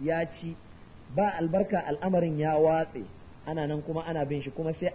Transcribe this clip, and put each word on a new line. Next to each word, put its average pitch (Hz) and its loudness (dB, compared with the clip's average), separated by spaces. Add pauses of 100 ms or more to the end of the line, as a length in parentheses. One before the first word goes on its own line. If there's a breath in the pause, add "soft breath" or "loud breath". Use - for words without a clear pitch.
ya 165 0
ci, 165 -10 (600)
ba 190 4
albarka 180 2
al'amarin 170 2
ya 156 2
watse, 160 4 (420)
ana 151 -2
nan 151 -2
kuma 160 -4
ana 156 0
bin 143 -2
shi, 135 -8
kuma 160 -4
sai 180 -2